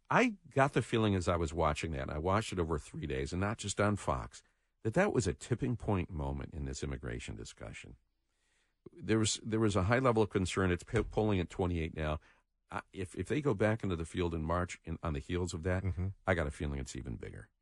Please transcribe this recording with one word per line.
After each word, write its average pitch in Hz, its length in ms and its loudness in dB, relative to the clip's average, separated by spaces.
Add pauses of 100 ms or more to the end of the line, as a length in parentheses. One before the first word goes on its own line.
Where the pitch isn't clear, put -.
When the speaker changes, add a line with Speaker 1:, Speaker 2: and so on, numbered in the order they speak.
(120)
Speaker 1:
I 220 220 6 (200)
got 139 200 4
the 127 100 2
feeling 110 320 4
as 90 120 2
I 90 80 4
was 82 160 0
watching 82 420 0
that, 67 100 -4
and - 80 -6
I 76 80 -4
watched 95 340 2
it 92 60 -2
over 80 180 2
three 80 300 -8
days, 69 240 -2
and 87 100 -2
not 101 160 -2
just 104 240 -4
on 104 140 4
Fox, - 480 -4 (400)
that 113 100 -2
that 190 180 4
was - 160 2
a - 60 0
tipping 120 420 -2
point 95 360 0
moment 71 440 -4
in 71 100 -6
this 67 180 -6
immigration 65 520 -6
discussion. - 600 -14 (1040)
There 110 220 2
was, 110 240 2
there 110 160 0
was 107 160 4
a 95 80 4
high 120 160 4
level 120 240 4
of 101 60 0
concern. 95 420 2
It's 87 120 0
p-, - 180 0
polling 107 400 2
at - 80 -2
twenty-eight 87 480 -2
now. 76 220 -2 (520)
I, 101 100 -6 (120)
if, 92 220 -6
if 92 120 -4
they 151 140 0
go 135 120 2
back 107 300 2
into 95 140 0
the 80 80 -4
field 85 280 -2
in 82 100 -2
March 85 420 -2
in, 82 180 -4
on 82 100 0
the 69 60 -2
heels 87 340 -2
of 80 100 -6
that, 92 200 0
Speaker 2:
Mm-hmm. 92 240 0 (180)
Speaker 1:
I 95 100 4
got 80 120 0
a 71 40 -4
feeling 71 280 -4
it's 65 160 -8
even 62 200 -6
bigger. 50 340 -14 (120)